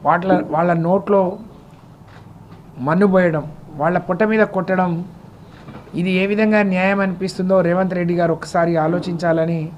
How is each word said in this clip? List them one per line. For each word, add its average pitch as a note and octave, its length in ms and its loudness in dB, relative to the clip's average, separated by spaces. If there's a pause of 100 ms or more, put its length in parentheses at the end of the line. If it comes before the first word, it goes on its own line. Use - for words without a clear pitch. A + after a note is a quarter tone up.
వాళ్ళ, F3 340 2 (140)
వాళ్ళ E3+ 160 2 (160)
నోట్లో G3 360 2 (1700)
మన్ను F#3 260 4
పోయడం, E3 300 4 (380)
వాళ్ళ F3 160 2 (100)
పొట్ట F3+ 140 0 (100)
మీద G#3+ 120 4 (120)
కొట్టడం, F#3 360 0 (1080)
ఇది F3+ 100 0 (120)
ఏ - 80 2
విధంగా G#3+ 320 2 (100)
న్యాయం F#3+ 320 0
అనిపిస్తుందో F#3+ 640 0
రేవంత్ F3+ 320 0
రెడ్డి F3 220 0
గారు E3 180 2
ఒకసారి E3+ 340 0 (140)
ఆలోచించాలని E3 760 -2 (180)